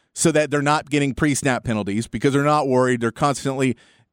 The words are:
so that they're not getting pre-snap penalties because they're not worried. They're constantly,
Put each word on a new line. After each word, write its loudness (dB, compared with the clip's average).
so 2
that 0
they're 0
not -2
getting 0
pre-snap -2
penalties -4
because -2
they're 2
not 2
worried. 2
They're 0
constantly, -2